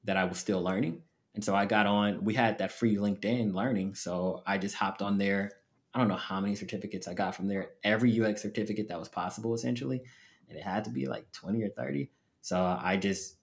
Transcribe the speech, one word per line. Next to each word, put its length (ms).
that 120
I 60
was 160
still 240
learning. 400
And 100
so 80
I 140
got 180
on, 380
we 100
had 240
that 140
free 240
LinkedIn 580
Learning. 400
So 540
I 100
just 160
hopped 300
on 160
there. 320
I 60
don't 80
know 80
how 240
many 160
certificates 520
I 60
got 220
from 120
there, 260
every 300
U 120
X 160
certificate 460
that 100
was 120
possible, 440
essentially. 480
And 100
it 60
had 220
to 40
be, 160
like, 260
twenty 300
or 80
thirty. 400
So 180
I 380
just 460